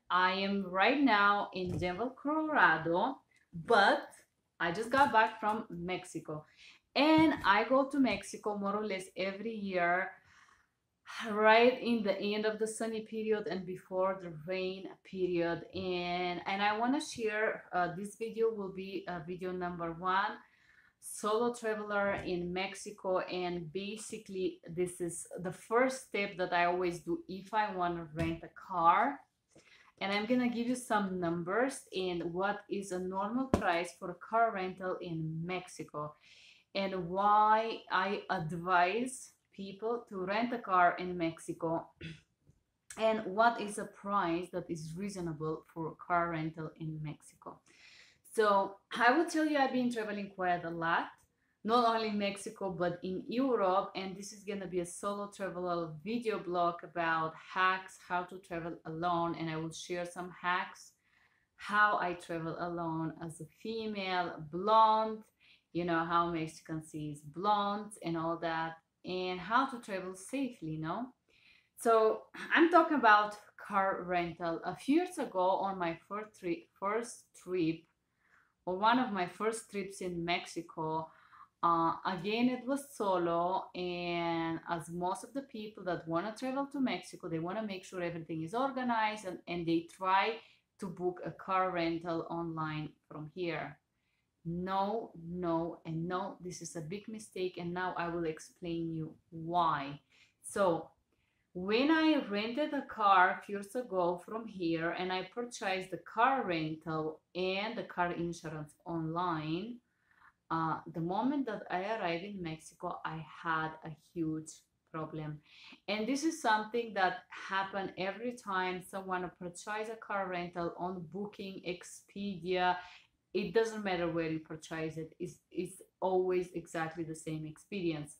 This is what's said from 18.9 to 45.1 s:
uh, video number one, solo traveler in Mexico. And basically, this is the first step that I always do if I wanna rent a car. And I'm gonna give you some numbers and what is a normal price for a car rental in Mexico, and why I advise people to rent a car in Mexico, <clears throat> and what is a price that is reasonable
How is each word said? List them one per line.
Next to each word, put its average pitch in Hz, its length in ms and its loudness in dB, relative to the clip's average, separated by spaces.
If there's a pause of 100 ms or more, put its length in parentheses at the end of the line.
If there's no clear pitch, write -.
uh, 175 200 -6
video 185 240 -6
number 175 420 -4
one, 190 440 0 (600)
solo 226 540 0
traveler 208 600 0 (100)
in 175 260 -2
Mexico. 190 680 -2
And 175 520 -4
basically, 196 960 -6
this 175 320 -4
is 170 280 -6 (120)
the 180 120 -4
first 247 560 0
step 202 300 -4
that 175 140 -2
I 175 140 4
always 175 360 0
do 170 180 -4 (100)
if 190 240 -10
I 208 220 0
wanna 170 400 -2
rent 165 280 -2
a 160 60 -14 (240)
car. 185 460 6 (800)
And 196 120 -2
I'm 208 140 0
gonna 247 240 4
give 233 180 -2
you 254 80 0
some 196 440 0
numbers 175 640 0 (140)
and 175 380 -2
what 196 360 -2
is 196 220 -4
a 180 80 -2
normal 202 460 -2
price 180 520 0
for 180 140 -10
a 175 40 -12
car 226 380 0
rental 185 480 -4
in 160 420 -4
Mexico, 151 720 -8 (600)
and 190 340 -2
why 214 720 6 (120)
I 196 380 0
advise 180 1040 2 (240)
people 214 540 -4
to 202 80 -10
rent 214 360 0
a 240 60 -4
car 180 400 6
in 180 180 -4
Mexico, 165 680 -4 (120)
<clears throat> - 1000 -18
and 220 260 2
what 226 340 4
is 208 200 -6
a 196 60 -6
price 185 680 -2
that 175 160 -6
is 160 260 -8
reasonable 165 760 -6